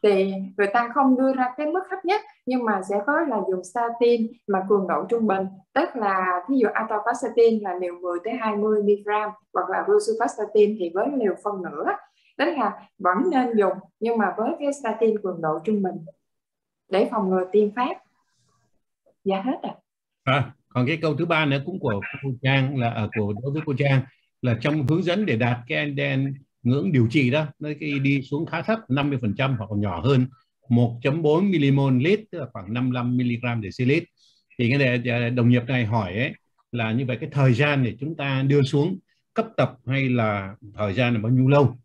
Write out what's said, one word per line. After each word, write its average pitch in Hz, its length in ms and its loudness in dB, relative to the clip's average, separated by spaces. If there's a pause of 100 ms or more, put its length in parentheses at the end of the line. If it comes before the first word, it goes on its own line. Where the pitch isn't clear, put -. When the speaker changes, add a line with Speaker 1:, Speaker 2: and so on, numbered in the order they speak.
Speaker 1:
Thì 196 300 4 (240)
người 202 160 2
ta 240 200 0
không 262 240 4
đưa 269 160 2
ra 254 120 0 (120)
cái 302 100 -4
mức 339 120 -2 (100)
thấp 370 160 -8
nhất, 415 160 0 (240)
nhưng 254 200 0
mà 202 240 0
sẽ 196 60 -2 (100)
có 285 80 0 (160)
là 220 80 -2 (140)
dùng 180 120 -4
statin 233 680 0 (160)
mà 196 120 0 (100)
cường 196 180 2
độ 165 220 -2
trung 226 180 0
bình, 190 200 0 (260)
tức 302 220 0
là 196 300 0 (240)
thí 277 80 2
dụ 226 160 4
atorvastatin 226 880 2
là 202 120 -6 (100)
liều 175 200 -4
mười 175 220 -4
tới 233 100 -6
hai 220 220 -4
mươi 208 280 2
mi-li-gam 208 460 0 (240)
hoặc 180 160 -2
là 190 180 -2
rosuvastatin 214 920 2
thì 170 140 -2
với 208 140 0 (120)
liều 196 140 0 (100)
phân 208 100 -4 (100)
nửa, 156 220 -8 (520)
tức 277 80 0 (120)
là 226 140 -2 (280)
vẫn 185 180 2 (140)
nên 247 260 2
dùng 190 160 2 (260)
nhưng 233 180 -2
mà 208 80 2 (120)
với 226 120 -2 (100)
cái 285 100 -2 (120)
statin 220 420 0
cường 175 180 -6
độ 160 220 -2
trung 208 200 0
bình 180 120 -4 (960)
để 202 200 2
phòng 208 180 -2
ngừa 185 220 2
tiên 208 240 2
phát. 269 220 -4 (1300)
Dạ, 190 180 0
hết 262 220 -4
ạ. 202 100 -10 (500)
Speaker 2:
À, 131 280 0 (180)
còn 123 180 0
cái 160 140 -2
câu 156 140 0
thứ 160 100 -2
ba 156 200 2
nữa 139 200 0
cũng 185 140 -8
của 104 220 -2 (220)
cô 135 60 -4 (120)
Trang 135 360 2
là, 117 120 0
à, 113 180 -4 (100)
của, 104 240 -2
đối 139 100 -6
với 151 140 -4
cô 147 120 -2
Trang 135 240 4 (400)
là 120 200 0
trong 147 260 0
hướng 165 160 2
dẫn 185 220 0
để 139 100 2
đạt 120 220 0 (100)
cái 151 180 -2
N 143 100 -6
D 143 40 -4
N 139 340 -2 (300)
ngưỡng 143 280 0
điều 120 180 4
trị 123 200 2
đó, 151 160 0 (140)
nó 151 100 -8 (100)
cái 147 200 -4
đi 139 220 2
xuống 143 240 -4
khá - 160 -6
thấp, 220 180 -2 (100)
năm 143 200 0
mươi 135 120 -2
phần 104 160 -2
trăm 135 200 0
hoặc 101 120 -6
còn 104 120 -2
nhỏ 90 200 -2
hơn, 127 260 4 (420)
một 120 340 2
chấm 143 180 0
bốn 165 300 4
milimol 139 500 2
lít, 190 180 2 (120)
tức 170 80 -10
là 135 140 -8
khoảng 101 200 -10
năm 127 160 -2
mươi 123 60 -2
lăm 123 220 -2
mi-li-gam 120 460 -2
decilit. 131 400 0 (560)
Thì 120 100 2
cái 135 80 2
này, 123 280 2
à, 120 240 0
đồng 120 200 4
nghiệp 120 180 6
này 127 180 0
hỏi 104 280 -2
ấy, 131 200 -4 (380)
là 113 200 -4
như 127 140 -2
vậy 123 160 -4
cái 160 100 -8
thời 135 220 4
gian 143 300 2
để 113 160 -2
chúng 156 160 -8
ta 135 320 -2
đưa 143 140 4
xuống 147 360 0 (360)
cấp 220 120 -2 (120)
tập 127 160 2 (140)
hay 135 220 0
là 107 460 0 (220)
thời 104 160 -2
gian 120 200 2
là 110 60 0
bao 110 120 0
nhiêu 127 160 4
lâu? 143 380 6